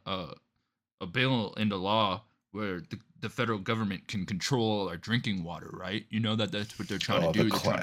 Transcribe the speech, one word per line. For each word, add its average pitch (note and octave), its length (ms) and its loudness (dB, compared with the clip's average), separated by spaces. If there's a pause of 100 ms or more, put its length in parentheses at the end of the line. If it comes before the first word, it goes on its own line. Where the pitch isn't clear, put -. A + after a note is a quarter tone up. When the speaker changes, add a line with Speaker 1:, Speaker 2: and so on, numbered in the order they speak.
Speaker 1:
a, F#2 220 -4 (760)
a F#2+ 60 -6
bill B2+ 500 2
into G#2+ 200 2
law G2+ 440 2 (300)
where G2 280 -4
the, E2 200 -10 (220)
the A2 80 -4
federal A2+ 280 0
government G2+ 500 -2
can F#2+ 180 -2
control G#2+ 640 2
our F2 100 -4
drinking G#2+ 460 0
water, E2 300 -8
right? F#2 360 -6
You G#2+ 120 0
know A2 160 2
that G#2 160 0
that's G#2 260 -6
what G2 80 -6
they're G2 120 -2
trying F#2 240 2
Speaker 2:
Oh, E2 100 4
Speaker 1:
to - 60 2
Speaker 2:
the A2+ 60 8
Speaker 1:
do. G#2+ 40 4
They're G2+ 100 2
trying - 40 -2
to - 60 4
come - 140 2